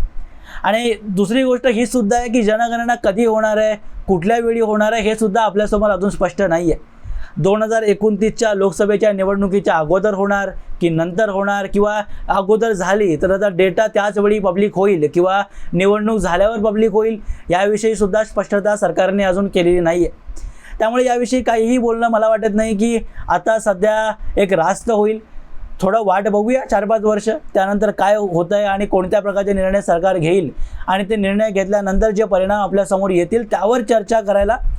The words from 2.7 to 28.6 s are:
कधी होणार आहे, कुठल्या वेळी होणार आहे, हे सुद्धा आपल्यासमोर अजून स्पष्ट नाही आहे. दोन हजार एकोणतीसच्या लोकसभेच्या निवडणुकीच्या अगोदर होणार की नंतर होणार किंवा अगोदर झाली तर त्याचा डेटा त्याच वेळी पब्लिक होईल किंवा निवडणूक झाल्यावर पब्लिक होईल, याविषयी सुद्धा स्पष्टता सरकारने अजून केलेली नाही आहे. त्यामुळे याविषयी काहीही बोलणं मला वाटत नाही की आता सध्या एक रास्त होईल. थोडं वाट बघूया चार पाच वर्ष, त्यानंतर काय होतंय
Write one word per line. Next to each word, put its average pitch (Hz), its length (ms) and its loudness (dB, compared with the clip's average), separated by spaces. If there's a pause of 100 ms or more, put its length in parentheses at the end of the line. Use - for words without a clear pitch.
कधी 226 300 0
होणार 214 320 2
आहे, 214 360 -2 (140)
कुठल्या 190 300 2
वेळी 233 220 0
होणार 214 340 0
आहे, 226 80 0
हे 214 140 0
सुद्धा 220 260 0
आपल्यासमोर 208 480 0
अजून 196 200 0
स्पष्ट 180 320 -2
नाही 170 300 2
आहे. - 80 -4 (580)
दोन 196 260 2
हजार 220 180 0
एकोणतीसच्या 208 720 0
लोकसभेच्या 202 580 2
निवडणुकीच्या 196 640 0
अगोदर 180 380 2
होणार 196 360 -2 (320)
की 170 80 2
नंतर 175 400 0
होणार 196 360 -2
किंवा 202 360 0 (280)
अगोदर 202 420 0
झाली 190 440 0
तर 170 120 0
त्याचा 196 220 0
डेटा 180 380 2
त्याच 202 300 -2
वेळी 208 220 2
पब्लिक 196 360 0
होईल 180 380 2
किंवा 185 300 2 (300)
निवडणूक 208 440 2
झाल्यावर 190 400 2
पब्लिक 214 340 2
होईल, 214 280 0 (300)
याविषयी 208 460 2
सुद्धा 208 280 0
स्पष्टता 208 520 -2
सरकारने 190 480 0
अजून 190 240 0
केलेली 180 320 2
नाही 170 260 2
आहे. - 360 -8 (380)
त्यामुळे 240 260 2
याविषयी 247 380 0
काहीही 233 340 2
बोलणं 233 320 0
मला 220 200 2
वाटत 214 260 0
नाही 220 220 0
की 226 220 0 (280)
आता 196 320 0
सध्या 214 520 0 (260)
एक 190 160 2
रास्त 185 380 0
होईल. 214 420 -2 (480)
थोडं 196 240 2
वाट 196 220 2
बघूया 214 420 0
चार 208 160 0
पाच 214 160 0
वर्ष, 214 280 0 (240)
त्यानंतर 202 380 2
काय 202 240 2
होतंय 202 480 0